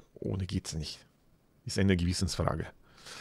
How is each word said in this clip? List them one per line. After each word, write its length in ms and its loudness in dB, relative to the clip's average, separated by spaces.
ohne 320 -4
geht's 280 -4
nicht. 300 -8
Ist 120 -4
eine 180 6
Gewissensfrage. 680 0